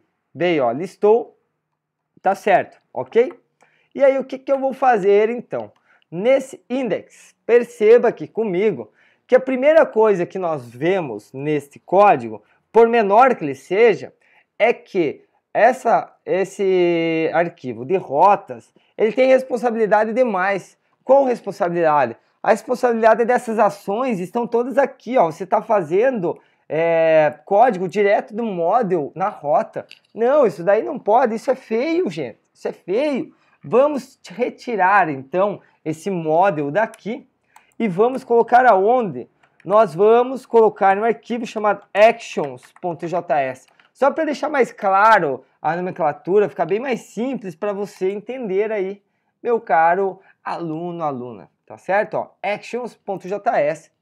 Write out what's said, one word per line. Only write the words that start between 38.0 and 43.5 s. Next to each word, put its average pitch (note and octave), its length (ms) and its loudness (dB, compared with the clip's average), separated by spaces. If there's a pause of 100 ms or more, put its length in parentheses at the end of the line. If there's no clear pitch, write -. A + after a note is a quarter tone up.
colocar A#3+ 420 4
aonde? G3+ 640 2 (360)
Nós G3+ 280 2
vamos A#3 520 2
colocar G#3 520 2
um G#3 60 -4
arquivo A3+ 420 -4
chamado G#3 480 -4
actions G3 840 0
ponto F3 260 -8
J E3+ 320 -4
S. C3 300 -4 (260)